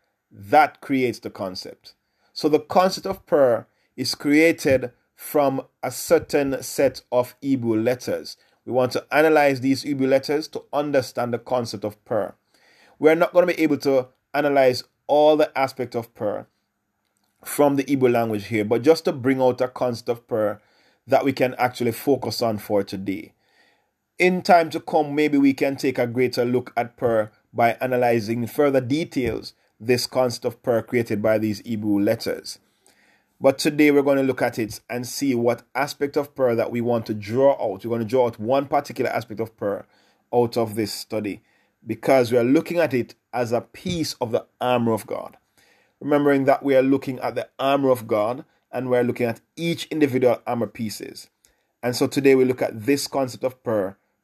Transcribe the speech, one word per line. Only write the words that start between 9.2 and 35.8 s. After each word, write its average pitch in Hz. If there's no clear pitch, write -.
these 135
Hebrew 135
letters 135
to -
understand 135
the 117
concept 117
of 104
prayer. 104
We 147
are 226
not 175
gonna 175
be 165
able 147
to 135
analyze 139
all 151
the 151
aspects 127
of -
prayer 104
from 143
the 135
Hebrew 135
language 113
here, 107
but 117
just 160
to 180
bring 131
out 127
a 127
concept 123
of 120
prayer 107
that 127
we 135
can 127
actually 120
focus 120
on 113
for 104
today. 98
In 180
time 170
to 160
come, 151
maybe 147
we 139
can 139
take 131
a 120
greater 123
look 123
at 120
prayer 113
by 117
analyzing 120
in 110
further 139
details 127
this 120
concept 127
of -
prayer 113
created 113
by 110
these 107
Hebrew 107
letters. -
But 135
today 151
we're 143
gonna 139
look 131
at 120
it 107
and 123
see 139
what 117
aspect 143